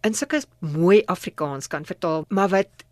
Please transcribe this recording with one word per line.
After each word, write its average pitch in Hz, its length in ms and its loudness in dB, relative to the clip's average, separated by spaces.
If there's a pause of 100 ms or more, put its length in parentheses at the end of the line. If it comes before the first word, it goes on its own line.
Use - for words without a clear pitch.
in 220 100 0
sulke 294 280 -2 (160)
mooi 170 480 4
Afrikaans 147 600 -6
kan 151 180 -8
vertaal, 160 440 -4
maar 196 200 0
wat 190 200 2 (240)